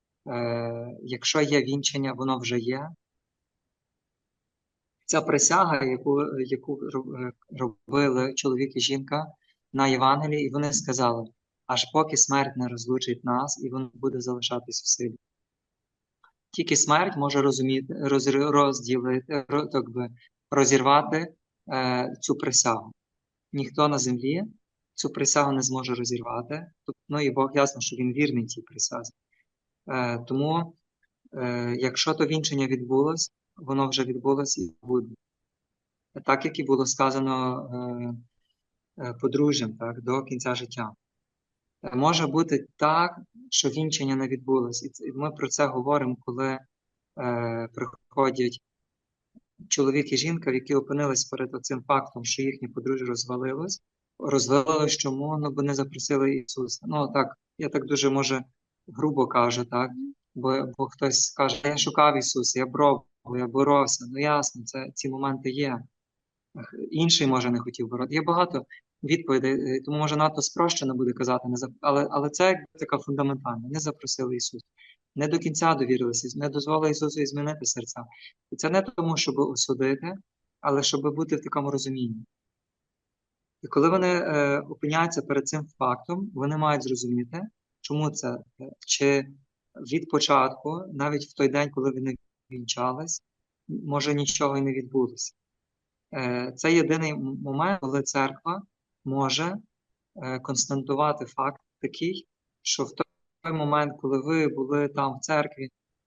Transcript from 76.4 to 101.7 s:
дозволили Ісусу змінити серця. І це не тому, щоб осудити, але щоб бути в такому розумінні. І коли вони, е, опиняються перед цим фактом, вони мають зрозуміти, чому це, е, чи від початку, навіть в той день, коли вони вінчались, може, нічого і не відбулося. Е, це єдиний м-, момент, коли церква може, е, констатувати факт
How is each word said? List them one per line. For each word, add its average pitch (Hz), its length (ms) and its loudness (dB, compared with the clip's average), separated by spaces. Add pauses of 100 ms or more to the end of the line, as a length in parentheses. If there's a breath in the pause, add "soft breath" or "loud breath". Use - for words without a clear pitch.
дозволили 151 420 0
Ісусу 151 360 -2
змінити 147 400 -4
серця. 120 380 -6 (460 loud breath)
І 127 60 -10
це 156 140 0
не 190 120 4
тому, 165 340 -2
щоб 135 220 0
осудити, 139 760 0 (460)
але 143 220 2
щоб 147 320 0
бути 156 220 -2
в - 60 -4
такому 143 280 -4
розумінні. 131 540 -4 (1400)
І - 60 -12
коли 147 200 6
вони, 180 200 4
е, 147 520 2
опиняються 156 640 0
перед 139 260 0
цим 156 180 -4 (120)
фактом, 175 560 -2
вони 143 220 0
мають 151 260 2
зрозуміти, 123 600 -2 (380)
чому 151 300 0
це, 127 280 -6 (220)
е, 135 100 -14 (160)
чи 139 420 4 (460)
від 139 360 -4
початку, 147 840 2
навіть 147 340 -2
в - 80 -20
той 139 140 4
день, 143 220 0
коли 135 200 0
вони 131 240 -4 (360)
вінчались, 127 720 -4 (460)
може, 147 460 -2
нічого 143 440 0
і - 20 0
не 139 120 0
відбулося. 127 600 -2 (800)
Е, 123 420 -4
це 165 180 2
єдиний 160 380 4
м-, 139 300 -6
момент, 156 380 -2
коли 135 220 -2
церква 139 600 -2 (420)
може, 139 520 0 (600)
е, 131 240 -6
констатувати 139 840 -2
факт 139 380 -6 (180)